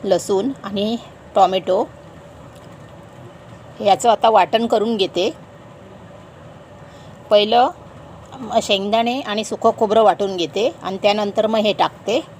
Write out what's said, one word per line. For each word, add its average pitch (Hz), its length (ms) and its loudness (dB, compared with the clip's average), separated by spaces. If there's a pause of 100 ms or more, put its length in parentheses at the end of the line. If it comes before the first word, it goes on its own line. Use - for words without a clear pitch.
लसूण 196 480 0 (120)
आणि 208 320 -4 (380)
टोमॅटो, 190 540 2 (1900)
याचं 208 300 4
आता 226 200 4
वाटण 220 360 2
करून 226 300 0
घेते. 190 340 0 (2000)
पहिलं, 220 400 4 (600)
अम, 226 300 -6
शेंगदाणे 220 580 -2
आणि 214 240 -6
सुकं 226 340 0
खोबरं 220 240 2
वाटून 196 340 2
घेते 180 360 -2 (100)
आणि 190 200 -8
त्यानंतर 208 440 0
मग 220 120 0
हे 208 140 0
टाकते. 190 480 -4 (200)